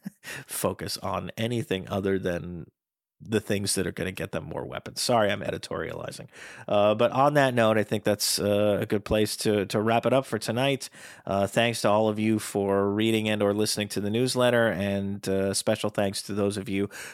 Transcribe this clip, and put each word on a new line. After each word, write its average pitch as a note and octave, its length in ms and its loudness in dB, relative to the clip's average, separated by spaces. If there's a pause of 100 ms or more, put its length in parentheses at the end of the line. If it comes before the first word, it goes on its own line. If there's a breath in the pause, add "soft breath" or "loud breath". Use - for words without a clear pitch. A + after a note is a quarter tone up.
(460 loud breath)
focus - 540 -4
on F#2+ 360 -6
anything A2+ 540 -4
other G2 300 0
than F2 480 -6 (520)
the G#2+ 200 -2
things G2+ 340 -2
that F#2 140 -2
are F#2 40 -4
gonna F#2 200 -6
get - 200 -8
them E2 120 -6
more - 200 -8
weapons? - 380 -10
Sorry, A2+ 300 4
I'm G2 100 -4
editorializing. - 840 -8 (400 loud breath)
Uh, G#2 260 4
but A#2 180 2
on C#3 220 4
that C3+ 220 4
note, A2 240 4
I G#2 40 4
think G#2+ 200 -2
that's, - 340 0
uh, G2+ 440 2
a A2 40 -4
good G#2+ 180 -2
place G#2+ 340 2
to, G#2 280 2
to G#2+ 160 -2
wrap A2+ 240 2
it A#2+ 80 2
up C3 140 2
for A2+ 100 -2
tonight. B2+ 540 -2 (340 loud breath)
Uh, G2 220 0
thanks A#2 340 0
to A2+ 80 4
all A2 180 4
of G#2+ 120 0
you A2 180 4
for G2 540 0
reading A2 380 2
and G#2+ 120 0
or G2+ 100 4
listening G#2 380 0
to - 120 -4
the G2+ 100 -2
newsletter, B2 560 2
and, G2 600 -2
uh, F#2+ 280 0
special G#2+ 340 0
thanks G2 340 -2
to G#2+ 100 -8
those G2+ 240 0
of G2+ 120 -6
you G2 180 -2 (260 loud breath)